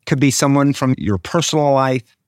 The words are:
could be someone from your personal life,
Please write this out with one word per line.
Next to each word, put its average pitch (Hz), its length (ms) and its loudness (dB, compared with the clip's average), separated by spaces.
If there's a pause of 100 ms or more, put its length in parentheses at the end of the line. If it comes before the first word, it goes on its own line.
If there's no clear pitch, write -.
could 143 120 -2
be 135 140 2
someone 139 400 2
from 131 260 -2
your 98 180 -2
personal 147 560 -2
life, 131 440 -2 (120)